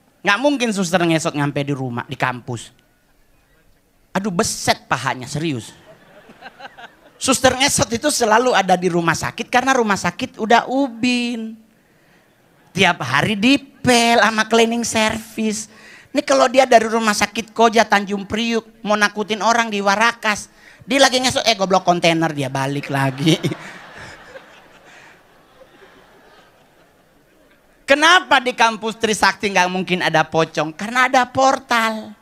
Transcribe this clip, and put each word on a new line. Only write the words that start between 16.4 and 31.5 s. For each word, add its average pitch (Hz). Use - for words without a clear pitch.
dia 254
dari 226
rumah 220
sakit -
Koja 220
Tanjung 202
Priuk 226
mau 202
nakutin 208
orang 226
di 202
Warakas, 208
dia 269
lagi 262
ngesot, 254
eh, 220
goblok, 190
kontainer, 165
dia 135
balik 139
lagi. 135
<laughs> -
Kenapa 294
di 247
kampus 220
Trisakti 208
nggak 185
mungkin 180
ada 156
pocong? 160
Karena 247
ada 254
portal. 233